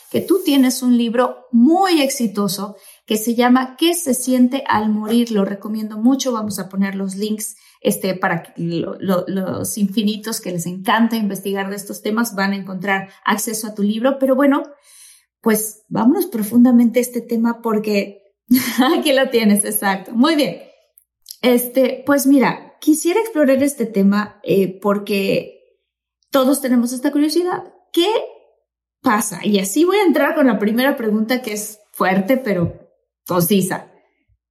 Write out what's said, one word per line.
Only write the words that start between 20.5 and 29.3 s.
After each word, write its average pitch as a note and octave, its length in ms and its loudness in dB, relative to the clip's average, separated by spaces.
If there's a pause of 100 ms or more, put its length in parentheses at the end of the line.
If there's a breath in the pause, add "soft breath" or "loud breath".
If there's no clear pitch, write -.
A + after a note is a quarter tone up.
Este, B3 680 0
pues C#4 220 2
mira, A#3+ 520 2
quisiera E4+ 380 2
explorar C#4 460 2
este C4 220 -2
tema, G3+ 580 0
eh, F#3+ 360 0
porque G3+ 1000 -4 (520)
todos C4+ 300 2
tenemos B3 320 0
esta C#4+ 180 -4
curiosidad. D#4 540 0 (280)
¿Qué F4 160 2 (920)
pasa? G#3+ 420 -2